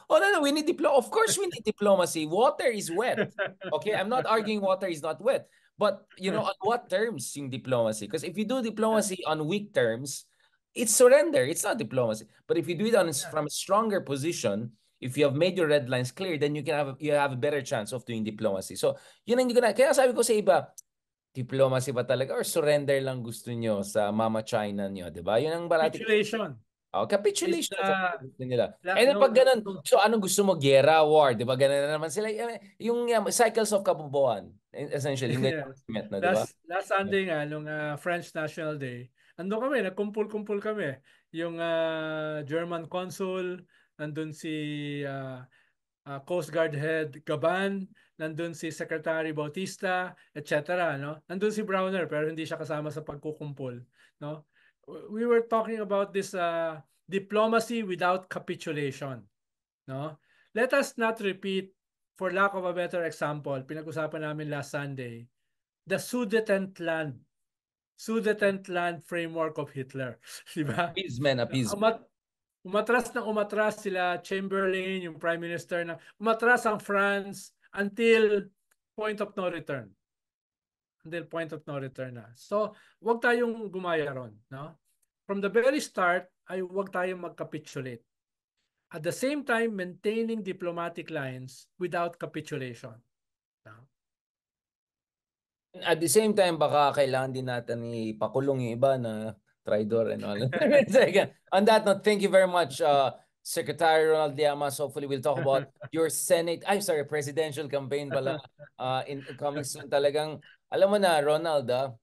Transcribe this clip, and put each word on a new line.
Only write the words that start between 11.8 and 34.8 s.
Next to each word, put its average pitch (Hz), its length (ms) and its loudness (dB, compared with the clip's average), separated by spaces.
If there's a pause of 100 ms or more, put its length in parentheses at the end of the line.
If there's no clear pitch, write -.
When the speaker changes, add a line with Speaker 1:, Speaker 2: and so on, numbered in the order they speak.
Speaker 1:
But 160 140 0
if 151 80 -2
you 175 80 -4
do 208 160 0
it 226 80 6
on, 185 80 4
Speaker 2:
Yeah. 151 240 -4
Speaker 1:
from 151 160 -2
a 143 80 -8
stronger 196 480 0
position, 127 720 -4 (240)
if 127 160 -8
you 143 160 4
have 127 80 -2
made 180 160 2
your 165 160 2
red 143 160 4
lines 127 240 -2
clear, 180 320 -6
then 147 160 0
you 147 80 -8
can 160 80 0
have, 139 240 -2
you 147 160 -2
have 143 180 2
a 127 60 -6
better 143 240 0
chance 117 320 -4
of 120 80 -8
doing 113 240 -6
diplomacy. 104 480 -2
So, 139 220 0 (260)
yun 240 160 2
ang 254 80 4
hindi 240 80 0
ko 247 80 6
na... 240 140 2
Kaya 269 180 6
sabi 262 220 6
ko 233 80 2
sa 233 80 2
iba, 185 400 4 (640)
"Diplomacy 131 560 2
ba 120 160 0
talaga 131 240 0
or 247 160 -2
surrender 147 560 2
lang 131 160 -4
gusto 120 320 -10
nyo 110 320 0
sa 104 240 0
Mama 110 320 0
China 104 480 -2
nyo?" 90 240 -10
Di 87 80 -12
ba? 95 160 0
Yun 151 160 2
ang 170 160 -6
parati- 160 320 2
Speaker 2:
Capitulation. 208 560 0 (400)
Speaker 1:
Oh, 98 80 0
capitulation 339 720 0
Speaker 2:
It's, 190 80 -2
uh, 190 320 0
Speaker 1:
ang 131 80 -14
gusto - 240 -18
nila. 120 320 2
Speaker 2:
la-, 180 160 -2
Speaker 1:
And 220 80 6
then 285 120 6
Speaker 2:
no, 302 120 8
Speaker 1:
pag 226 80 2
ganun, 254 240 8
Speaker 2:
no. 190 240 -10
Speaker 1:
"So 233 160 6
anong 214 240 4
gusto 190 160 2
mo? 196 160 4
Gera, 139 480 8
war?" 151 320 8
Di 120 80 -2
ba? 123 80 0
Ganun 139 320 4
na 147 80 0
naman 156 160 -2
sila. 214 240 -4
Y-, 226 240 -6 (240)
yung, 233 320 0
um, 208 160 2
cycles 214 480 4
of 196 80 0
kabubuan. 135 640 0 (240)
Essentially, 131 640 -2